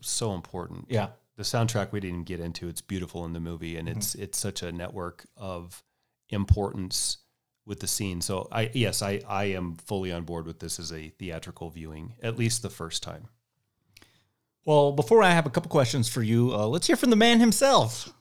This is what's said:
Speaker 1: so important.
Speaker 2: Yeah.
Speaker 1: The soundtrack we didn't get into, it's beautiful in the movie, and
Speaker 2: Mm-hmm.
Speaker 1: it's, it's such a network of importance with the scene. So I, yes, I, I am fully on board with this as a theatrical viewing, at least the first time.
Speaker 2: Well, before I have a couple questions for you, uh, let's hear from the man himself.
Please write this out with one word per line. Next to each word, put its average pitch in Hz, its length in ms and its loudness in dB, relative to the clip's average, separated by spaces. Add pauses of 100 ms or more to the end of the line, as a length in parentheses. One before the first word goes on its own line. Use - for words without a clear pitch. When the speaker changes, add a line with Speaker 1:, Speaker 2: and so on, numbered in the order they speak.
Speaker 1:
so - 320 -4
important. 87 560 -10
Speaker 2:
Yeah. 104 180 0 (300)
Speaker 1:
The 104 60 -12
soundtrack 110 480 0
we 107 80 -4
didn't 87 260 -6
get 90 140 -8
into, 85 280 -8
it's 82 140 -10
beautiful 87 440 -6
in 82 80 -8
the 85 60 -6
movie, 82 380 -8
and 82 100 -6
Speaker 2:
Mm-hmm. 85 100 -4
Speaker 1:
it's, 101 180 -4
it's 101 220 -8
such - 240 -4
a 87 100 -6
network 87 540 -10 (120)
of 87 440 -12 (480)
importance 98 880 0 (480)
with 104 140 -8
the 95 80 -6
scene. 92 340 -2
So 98 300 -4
I, 113 220 0
yes, 113 280 0
I, 101 260 -4
I 101 180 -2
am 90 300 -4
fully 92 360 -6
on 85 120 -6
board 82 220 -8
with 82 140 -12
this 82 200 -10
as 85 120 -10
a 78 180 -10
theatrical 85 600 -12
viewing, 80 520 -12
at 113 160 -4
least 117 240 0
the 98 80 -8
first - 340 -8
time. 85 240 -14 (1400)
Speaker 2:
Well, 147 260 6
before 208 320 6
I 180 80 8
have 165 140 4
a 143 40 -2
couple 170 200 -2
questions 127 400 2
for 127 120 -2
you, 117 320 4
uh, 107 140 0
let's 156 200 0
hear 330 80 6
from 254 140 2
the 226 60 8
man 233 240 8
himself. 226 800 4